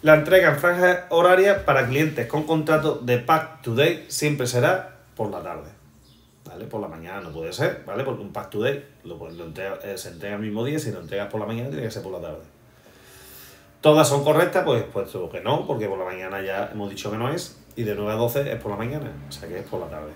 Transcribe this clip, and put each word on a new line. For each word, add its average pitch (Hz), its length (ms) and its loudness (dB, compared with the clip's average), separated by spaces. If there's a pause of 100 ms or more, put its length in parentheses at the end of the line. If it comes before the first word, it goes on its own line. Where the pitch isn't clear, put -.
La 151 140 10
entrega 165 340 6
en 143 80 0
franja 180 520 4
horaria 185 540 6
para 135 220 4
clientes 139 400 0
con 151 160 -2
contrato 151 540 2
de 123 220 0
Pack - 440 0
Today 139 460 2
siempre 143 400 -2
será 151 500 0 (160)
por 104 160 -6
la 92 100 -8
tarde, 78 300 -12 (760)
¿vale? 90 220 -16
Por 110 140 -8
la 95 80 -8
mañana 85 320 -12
no 85 100 -14
puede 82 220 -10
ser, 165 340 -4
¿vale? 110 160 -6
Porque 127 180 -6
un 101 120 -14
Pack - 180 -12
Today 131 340 -4 (200)
lo, 85 120 -14
pues, 82 200 -14
lo 85 80 -14
entrega, 92 400 -10
eh, 98 120 -8
se 90 120 -12
entrega 90 260 -10
el 104 80 -6
mismo 110 220 -4
día, 151 160 -4
si 117 100 -6
lo 92 100 -8
entregas 98 280 -6
por 110 120 -6
la 104 60 -6
mañana 117 240 -6
tiene 147 140 -6
que 107 80 -4
ser 98 100 -10
por 95 100 -10
la 87 80 -8
tarde. 80 220 -12 (1400)
¿Todas 151 280 8
son 139 160 2
correctas? 170 400 4
Pues, 117 180 2
puesto 98 480 -6
que 87 100 -8
no, 135 280 -2
porque 107 180 -2
por 95 140 -4
la 92 40 -4
mañana 92 380 -8
ya 98 300 -4
hemos 101 180 -8
dicho 101 220 -8
que 107 40 -4
no 123 160 -2
es, - 280 -8 (160)
y 120 80 -4
de 107 100 -2
nueve 104 160 -4
a 110 60 -2
doce 123 360 0
es - 80 -6
por 104 120 -6
la 101 40 -6
mañana, 135 360 -6 (160)
o - 20 -16
sea - 180 -14
que 87 80 -10
es 98 80 -10
por 98 140 -8
la 82 100 -8
tarde. 78 280 -12